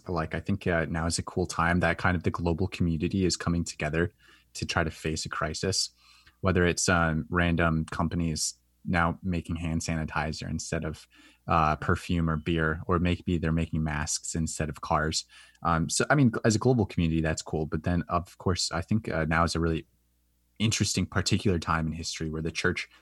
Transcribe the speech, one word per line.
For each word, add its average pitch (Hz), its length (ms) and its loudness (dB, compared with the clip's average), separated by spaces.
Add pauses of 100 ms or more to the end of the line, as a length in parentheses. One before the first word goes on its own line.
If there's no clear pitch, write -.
alike, 82 300 -4
I 85 60 -4
think, - 260 -2
uh, 82 220 2
now 82 180 -2
is 82 100 -2
a 82 60 -4
cool - 240 -4
time 85 320 2
that 85 180 2
kind 90 180 2
of 80 60 -2
the - 80 0
global 85 380 0
community 87 580 0
is 82 100 2
coming 85 280 0
together 80 480 -2 (440)
to - 100 -8
try 85 180 0
to 78 80 -4
face - 340 -6
a - 40 -8
crisis, 80 600 -2 (520)
whether 90 240 4
it's, 82 220 2
um, 82 420 4
random 85 560 2
companies 82 680 -2 (300)
now 85 380 2
making 85 320 -4
hand 82 260 -2
sanitizer 80 680 -4
instead 80 360 -4
of, 80 220 -10 (400)
uh, 80 300 4
perfume 85 520 0
or 80 60 0
beer, 80 520 0
or 90 120 2
maybe 87 380 0
they're 80 160 0
making 82 280 0
masks 76 540 -4
instead 80 320 -2
of 76 140 -10
cars. 80 420 0 (400)
Um, 82 260 2
so, - 200 0
I 139 60 4
mean, 131 180 6 (100)
as 107 120 4
a 107 40 2
global 123 260 4
community, 80 360 2
that's 80 200 0
cool. 78 240 -2
But 78 180 -4
then, 87 260 0
of 87 280 -2
course, - 340 -2
I 85 100 -2
think, 107 280 -2
uh, 80 160 0
now 82 200 4
is 82 100 0
a 80 40 0
really 82 280 0 (720)
interesting 104 460 0
particular 92 540 0
time 80 280 -2
in 78 60 -4
history 80 360 -8
where 78 120 -6
the 80 100 -4
church - 380 -2 (120)